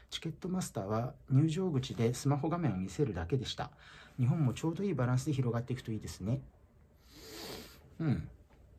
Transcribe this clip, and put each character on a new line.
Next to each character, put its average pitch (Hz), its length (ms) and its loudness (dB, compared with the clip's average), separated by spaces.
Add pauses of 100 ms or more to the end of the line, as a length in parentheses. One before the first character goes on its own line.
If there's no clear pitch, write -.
チ - 100 -8
ケ 165 100 -6
ッ - 20 -6
ト 175 180 -8
マ 180 120 -2
ス - 100 -6
タ 110 100 -4
ー - 20 -2
は 110 300 0 (160)
入 139 200 8
場 180 220 0
口 123 240 -2
で 117 180 4
ス - 140 -2
マ 143 100 4
ホ 139 120 0
画 175 80 0
面 151 160 2
を 92 40 -2
見 92 120 -4
せ - 160 2
る 107 80 -2
だ 85 120 -2
け 131 120 0
で 107 80 -2
し - 100 -6
た。 - 160 -6 (480)
日 123 60 6
本 160 180 4
も 113 100 4
ち - 120 -4
ょ 165 60 2
う 165 40 -4
ど 196 80 -4
い 202 60 2
い 175 40 2
バ 127 120 2
ラ 123 80 2
ン 127 60 4
ス - 60 -4
で 151 80 0
広 120 200 0
が 120 60 0
っ 123 40 -4
て 120 100 -4
い - 20 -2
く - 60 -8
と 113 100 -6
い 107 60 -2
い - 20 -4
で 87 80 -10
す 85 140 -10
ね。 123 200 0 (1600)
う 160 60 0
ん。 98 240 2 (500)